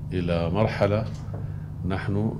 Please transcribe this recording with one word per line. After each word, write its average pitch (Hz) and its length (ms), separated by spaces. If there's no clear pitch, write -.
إلى 85 380
مرحلة 104 540
نحن 101 520